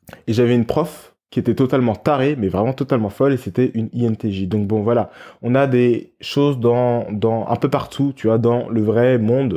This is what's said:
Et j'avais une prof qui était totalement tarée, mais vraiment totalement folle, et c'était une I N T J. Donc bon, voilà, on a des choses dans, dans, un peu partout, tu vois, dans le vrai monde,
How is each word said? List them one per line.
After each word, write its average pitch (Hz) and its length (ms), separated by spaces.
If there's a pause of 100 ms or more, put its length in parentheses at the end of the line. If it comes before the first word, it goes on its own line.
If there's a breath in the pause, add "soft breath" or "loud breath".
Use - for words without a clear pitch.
(260 loud breath)
Et 117 60
j'avais 120 240
une 117 100
prof - 400 (240)
qui - 80
était 117 160
totalement 127 400
tarée, 143 420
mais 104 120
vraiment 101 240
totalement 131 360
folle, 135 240
et 131 40
c'était 123 380
une 113 180
I 120 120
N 110 120
T 110 140
J. 95 160
Donc 104 200
bon, 104 160
voilà, 113 280 (320 loud breath)
on 120 120
a 139 120
des 123 540
choses 143 380
dans, 120 520
dans, 110 380
un - 80
peu - 120
partout, 139 460
tu - 120
vois, 113 120
dans 120 300
le 113 140
vrai 117 360
monde, 117 380